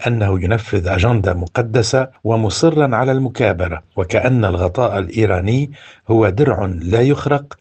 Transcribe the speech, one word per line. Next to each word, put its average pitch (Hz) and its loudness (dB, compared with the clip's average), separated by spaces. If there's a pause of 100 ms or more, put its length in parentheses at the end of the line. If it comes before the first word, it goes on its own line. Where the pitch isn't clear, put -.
أنه 101 0
ينفذ 98 -2
أجندة 95 2
مقدسة 120 -2 (160)
ومصراً 120 0
على 131 0
المكابرة، 101 -2 (120)
وكأن 113 2
الغطاء 95 0
الإيراني 104 0 (360)
هو 110 4
درع 104 0
لا 92 -2
يخرق 143 0